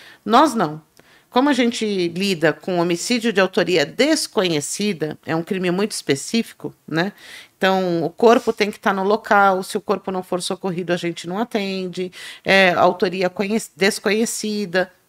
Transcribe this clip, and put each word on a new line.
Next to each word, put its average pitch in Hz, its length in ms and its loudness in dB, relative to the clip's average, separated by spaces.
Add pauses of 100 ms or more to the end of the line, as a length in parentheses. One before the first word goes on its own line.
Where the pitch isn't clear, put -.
(220)
Nós 247 320 4
não. 156 280 -2 (480)
Como 262 180 2
a 285 60 2
gente 214 540 0
lida 170 440 0
com 180 260 -4
homicídio 208 540 0
de 185 80 2
autoria 180 460 2
desconhecida, 180 1400 -2
é 160 100 -4
um 165 80 -2
crime 185 280 -2
muito 202 220 -2
específico, - 840 -4 (120)
né? 175 260 -2 (440)
Então, 185 480 0
o 170 60 -4
corpo 233 420 2
tem 208 180 -2
que - 80 -14
tá 208 140 -2
no 190 100 -2
local, 196 600 2
se - 160 -6
o - 20 -4
corpo 196 320 -4
não 185 100 -4
for 180 200 -4
socorrido, 180 500 -6
a 180 60 0
gente 170 280 -8
não 180 120 -6
atende, 190 760 -6 (320)
é 190 280 6
autoria 185 580 2
conhec-, 202 440 -4
desconhecida, 202 1200 -2 (160)